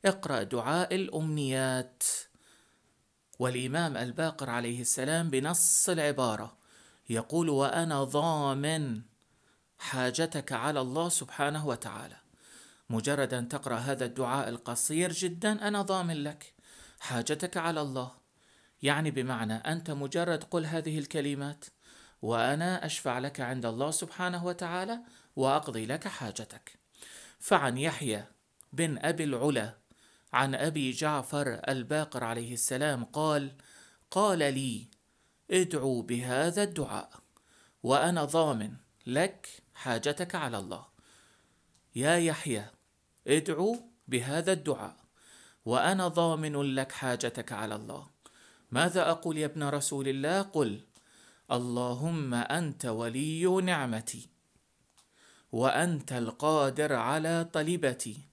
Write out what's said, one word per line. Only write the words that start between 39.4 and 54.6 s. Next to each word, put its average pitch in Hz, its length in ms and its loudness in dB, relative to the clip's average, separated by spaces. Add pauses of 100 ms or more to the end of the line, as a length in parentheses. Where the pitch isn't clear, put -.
حاجتك 143 600 -2
على 131 220 -2
الله.'" 95 280 -8 (1120)
يا 143 200 4
يحيى، 151 500 0 (640)
ادعو 165 520 2 (280)
بهذا 139 440 0
الدعاء 139 440 -2 (680)
وأنا 175 420 2
ضامن 156 680 2
لك 135 160 -2
حاجتك 123 600 -2
على 107 240 -4
الله. 117 320 -12 (640)
ماذا 165 400 4
أقول 165 260 0
يا 151 80 0
ابن 147 180 -4
رسول 143 440 -2
الله؟ 143 340 0
قل: 143 400 0 (720)
"اللهم 123 840 0
أنت 139 520 -2
ولي 127 600 -2
نعمتي 170 840 0 (1200)